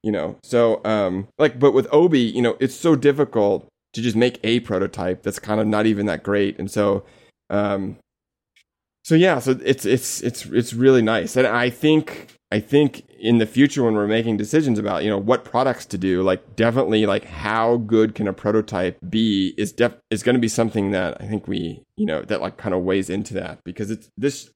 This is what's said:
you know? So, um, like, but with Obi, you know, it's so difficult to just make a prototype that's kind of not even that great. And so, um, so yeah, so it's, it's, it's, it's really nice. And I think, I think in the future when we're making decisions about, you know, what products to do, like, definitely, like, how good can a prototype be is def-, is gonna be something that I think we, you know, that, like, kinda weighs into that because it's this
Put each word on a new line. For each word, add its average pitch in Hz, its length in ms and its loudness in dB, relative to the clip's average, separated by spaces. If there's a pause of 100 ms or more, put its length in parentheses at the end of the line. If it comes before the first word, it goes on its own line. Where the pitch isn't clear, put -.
you 107 80 -2
know? 85 320 -4
So, 117 420 2
um, 98 420 -2 (120)
like, 127 200 0
but 135 140 6
with 127 200 2
Obi, 156 260 6
you 120 220 0
know, 117 180 0
it's 131 160 -2
so 165 200 2
difficult 127 720 2 (260)
to 113 80 -6
just 117 140 0
make 120 280 2
a 117 180 0
prototype 92 640 -4
that's - 160 -6
kind 107 220 -4
of 110 60 0
not 107 180 0
even 104 220 0
that 82 160 -4
great. 101 360 -2
And 98 100 -6
so, 104 340 0 (480)
um, 101 460 -2 (1040)
so - 120 0
yeah, 170 240 4
so 127 240 0
it's, 131 220 0
it's, - 360 0
it's, - 260 -6
it's 117 260 -2
really 127 300 6
nice. 110 340 -2
And 131 100 4
I 120 220 0
think, 156 640 0 (180)
I 104 80 0
think 143 440 0 (160)
in 117 200 2
the 110 60 2
future 135 380 2
when 113 120 2
we're 104 120 0
making 113 300 0
decisions 123 400 0
about, 95 260 -2
you 104 60 0
know, 101 80 0
what 110 280 0
products 127 420 -2
to 101 100 -8
do, 90 240 0
like, 95 340 -2
definitely, 113 500 2
like, 101 200 0
how 113 520 0
good 110 380 2
can 107 120 -4
a 95 60 -4
prototype 104 640 -2 (120)
be 101 480 0
is 101 140 -4
def-, - 260 -2 (140)
is 107 120 -4
gonna 123 160 2
be 117 80 0
something 107 440 -2
that 92 300 -4
I - 60 -14
think 104 200 -6
we, 95 340 -6 (160)
you 107 80 -2
know, 78 180 -4
that, - 180 -4
like, - 200 -8
kinda 95 160 -2
weighs 92 320 -2
into 98 260 -6
that 90 300 -10
because 98 240 -10
it's 110 280 -10
this 139 380 -4